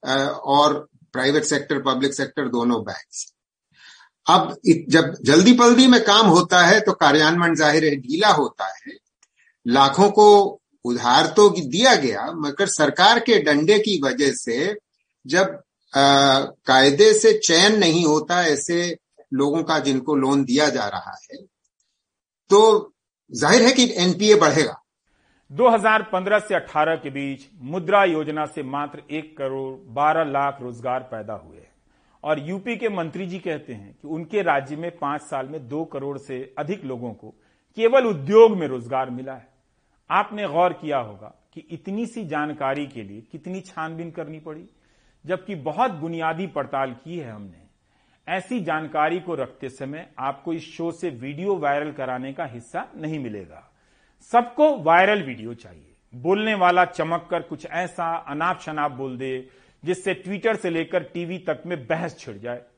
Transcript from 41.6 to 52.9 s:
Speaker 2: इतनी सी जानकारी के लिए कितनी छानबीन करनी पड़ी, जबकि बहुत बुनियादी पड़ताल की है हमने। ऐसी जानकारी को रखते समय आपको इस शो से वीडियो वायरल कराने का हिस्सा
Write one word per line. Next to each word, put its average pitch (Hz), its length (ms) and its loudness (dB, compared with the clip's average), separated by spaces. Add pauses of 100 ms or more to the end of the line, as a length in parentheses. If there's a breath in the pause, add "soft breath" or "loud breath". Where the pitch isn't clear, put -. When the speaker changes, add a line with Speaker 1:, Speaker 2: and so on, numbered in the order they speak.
Speaker 2:
इतनी 196 340 -10
सी 226 200 -12
जानकारी 147 640 -6
के 127 160 -16
लिए 101 180 -18 (100)
कितनी 180 300 -14
छानबीन 165 500 -14
करनी 156 280 -16
पड़ी, 156 300 -20 (560)
जबकि 185 300 -8
बहुत 156 360 -4
बुनियादी 165 560 -8
पड़ताल 135 440 -6
की 160 260 -16
है 131 140 -14
हमने। 98 340 -20 (640)
ऐसी 185 320 -6
जानकारी 160 600 -4
को 170 160 -10
रखते 131 340 -10
समय 143 400 -14 (100)
आपको 139 340 -8
इस 165 200 -12
शो 170 180 -8
से 170 180 -8
वीडियो 143 460 -8
वायरल 147 360 -4
कराने 131 420 -10
का 160 120 -10
हिस्सा 131 420 -14 (100)